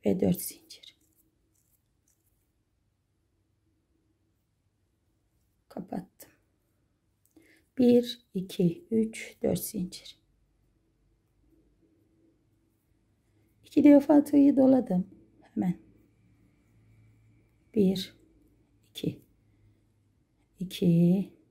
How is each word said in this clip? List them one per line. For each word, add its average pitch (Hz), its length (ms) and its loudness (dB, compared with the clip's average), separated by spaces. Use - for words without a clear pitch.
Ve 104 140 -2
dört 185 200 -2
zincir. - 560 -18
Kapattım. - 640 -16
Bir, 240 560 2
iki, 180 560 -4
üç, 220 520 -6
dört 180 180 -4
zincir. - 580 -14
İki 277 200 0
defa 285 400 6
tığ'ı 285 320 2
doladım. 262 540 0
Hemen. 190 360 -6
Bir, 190 420 -2
iki. - 320 -12
İki. 180 760 0